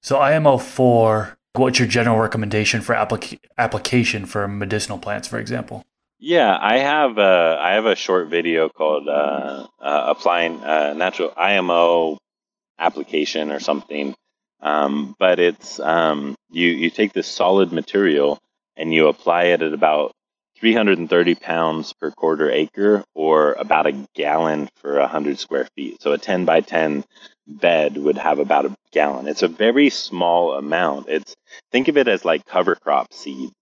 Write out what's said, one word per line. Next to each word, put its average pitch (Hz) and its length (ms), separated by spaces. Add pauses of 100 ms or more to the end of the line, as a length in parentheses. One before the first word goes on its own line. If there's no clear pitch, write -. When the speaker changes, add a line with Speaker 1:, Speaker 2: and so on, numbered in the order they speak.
Speaker 1:
So 139 160
I 143 160
M 156 120
O 135 120
four, 113 760 (180)
what's 127 260
your 120 80
general 117 320
recommendation 107 600
for 120 120
applica-, - 460 (180)
application 113 640
for 101 220
medicinal 101 520
plants, 104 280
for 117 120
example? 117 460 (360)
Speaker 2:
Yeah, 135 400
I 113 180
have 139 400
a, 87 420
I 87 120
have 110 140
a 98 100
short 90 320
video 80 400
called, 76 400
uh, 71 580 (140)
uh, 69 260
applying, 85 560
uh, 76 300
natural 87 440
I 95 180
M 92 160
O 85 480 (600)
application 78 720
or 71 80
something. 73 560 (460)
Um, 73 580
but 92 200
it's, 87 420
um, 76 540 (160)
you, 87 180
you 85 200
take 104 240
this 90 160
solid 92 440
material 76 680 (360)
and 80 180
you 78 160
apply 85 360
it 87 160
at 78 140
about 76 380 (460)
three 113 140
hundred 104 260
and 82 120
thirty 87 240
pounds 80 580
per 78 180
quarter 78 400
acre, 98 540 (100)
or 78 380
about 78 340
a 69 280
gallon 76 640
for 71 220
a 69 80
hundred 73 320
square - 380
feet. - 240
So 73 120
a 71 60
ten-by-ten 80 840 (420)
bed 76 520
would 73 180
have 76 220
about 73 260
a 67 100 (180)
gallon. 71 360
It's 78 140
a 90 60
very 120 420
small 87 640
amount. 71 560
It's, - 260 (340)
think 131 180
of 147 100
it 127 100
as, 98 160
like, 80 220
cover 90 280
crop 71 380
seed. 67 380 (120)